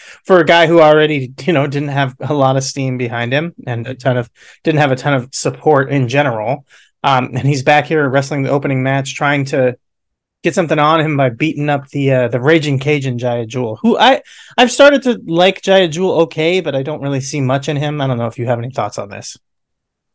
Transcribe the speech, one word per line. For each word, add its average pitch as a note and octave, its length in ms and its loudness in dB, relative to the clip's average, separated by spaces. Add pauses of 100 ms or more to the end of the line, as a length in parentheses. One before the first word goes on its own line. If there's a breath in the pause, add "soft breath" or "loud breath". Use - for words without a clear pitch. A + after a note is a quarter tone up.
(240 loud breath)
for F#3 140 6
a E3 60 4
guy E3+ 240 6
who E3+ 120 6
already, D3+ 520 4 (120)
you F3 80 0
know, D3 140 2
didn't C#3+ 220 -4
have C#3 320 -2
a C#3 120 -4
lot C3+ 240 2
of C3+ 60 0
steam C3 340 -4
behind A#2+ 360 -4
him D#3+ 220 -2 (120)
and A#2 220 -6
a A#2 80 -10
ton B2+ 200 -2
of, A#2+ 140 -4 (320 soft breath)
didn't D#3 180 0
have C#3+ 120 2
a C3 40 0
ton C#3+ 180 -2
of B2+ 180 -4
support C#3 580 0
in C3+ 160 0
general. A#2+ 580 -2 (380 soft breath)
Um, C3 320 0
and B2+ 120 -4
he's C#3 160 0
back D3 220 2
here D3 240 0
wrestling C#3 360 -2
the B2+ 60 -2
opening C#3 320 -2
match, C3+ 320 -2
trying C#3+ 320 0
to B2+ 300 0 (680)
get E3+ 120 -2
something D#3+ 240 0
on D#3 240 2
him D3+ 160 -2
by C#3 100 2
beating D3 400 -4
up C#3+ 200 -4
the, C#3 220 -2
uh, B2+ 180 2
the A#2+ 120 -4
Raging D3 380 2
Cajun C3+ 400 -2
Jaya A#2+ 260 -4
Jewel, A2+ 380 -6
who A#3 160 2
I, B3+ 240 2 (340 loud breath)
I've B3 160 2
started C#4+ 300 6
to A3+ 240 -2
like F3+ 340 2
Jaya F#3+ 260 4
Jewel E3+ 340 -2
okay, E3 420 0
but D#3 120 -4
I C3+ 80 -2
don't C#3 200 -10
really C#3 180 -4
see C#3 220 -4
much C3+ 260 0
in D3+ 80 -2
him. D3 240 -4
I C3+ 60 -2
don't C3 100 -2
know A#2 100 -4
if A2 120 -8
you A#2+ 80 -6
have A#2+ 120 0
any A#2 120 -8
thoughts G#2+ 260 -6
on G2+ 140 -10
this. G2+ 260 -14 (800)